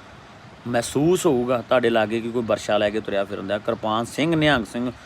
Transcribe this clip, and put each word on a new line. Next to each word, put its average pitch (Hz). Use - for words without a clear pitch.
ਮਹਿਸੂਸ 143
ਹੋਊਗਾ 123
ਤੁਹਾਡੇ 120
ਲਾਗੇ 110
ਕਿ 113
ਕੋਈ 120
ਬਰਸ਼ਾ 107
ਲੈ 104
ਕੇ 107
ਤੁਰਿਆ 101
ਫਿਰਦਾ। 98
ਕਿਰਪਾਨ 110
ਸਿੰਘ, 156
ਨਿਹੰਗ 147
ਸਿੰਘ, 123